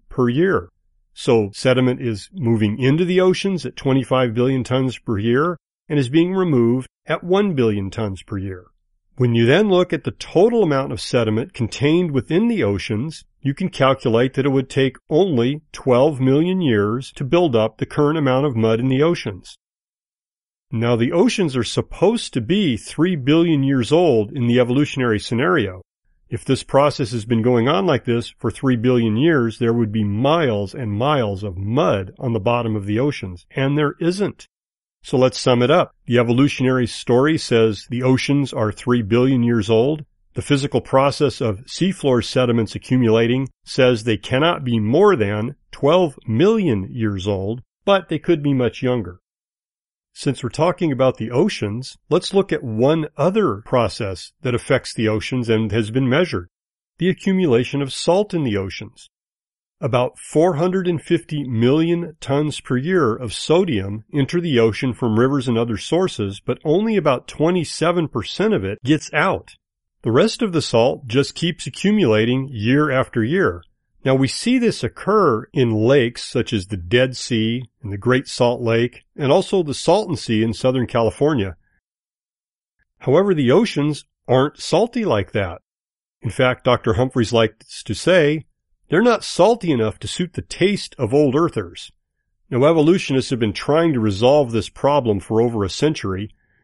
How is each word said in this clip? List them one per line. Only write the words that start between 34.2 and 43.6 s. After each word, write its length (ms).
So 140
let's 220
sum 220
it 80
up. 240
The 100
evolutionary 720
story 500
says 520
the 120
oceans 500
are 200
three 320
billion 400
years 260
old. 340
The 80
physical 400
process 600
of 240
seafloor 600
sediments 500
accumulating 720